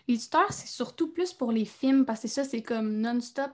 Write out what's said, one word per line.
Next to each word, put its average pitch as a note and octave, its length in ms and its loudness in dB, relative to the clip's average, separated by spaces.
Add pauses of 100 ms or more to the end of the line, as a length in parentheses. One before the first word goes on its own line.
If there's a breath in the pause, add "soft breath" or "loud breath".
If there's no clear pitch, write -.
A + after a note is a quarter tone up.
les A#3+ 100 2
tuteurs, F4 340 2
c'est - 160 -10
surtout D#4 440 -4
plus F4+ 200 -2
pour A#3 200 -2
les A3 140 2
films, C4+ 380 4
parce A3 180 -2
que A3+ 60 -6
ça, C#4 140 -2
c'est B3 200 -4
comme A3 340 -2
non-stop A#3+ 580 -2